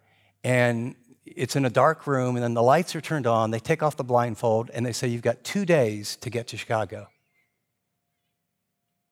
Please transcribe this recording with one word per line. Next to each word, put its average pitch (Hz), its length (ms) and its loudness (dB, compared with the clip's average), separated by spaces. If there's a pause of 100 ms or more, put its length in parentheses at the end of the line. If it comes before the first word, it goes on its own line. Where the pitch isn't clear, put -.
(440)
and 123 520 0 (300)
it's - 300 -6
in 139 80 2
a 127 60 0
dark 143 360 4
room, 127 300 0
and 120 80 -2
then 117 100 -2
the 117 100 2
lights 156 340 4
are 151 40 -8
turned 143 260 -4
on, 113 240 2
they 113 80 -2
take 160 220 -2
off 151 140 0
the - 80 -6
blindfold, 120 680 0
and 123 120 -4
they 120 60 -4
say, 127 160 -4
"You've 120 140 -4
got - 240 -2
two 202 200 -2
days 110 520 0
to - 120 -10
get 117 180 -6
to 117 100 -12
Chicago." 104 500 -4 (2000)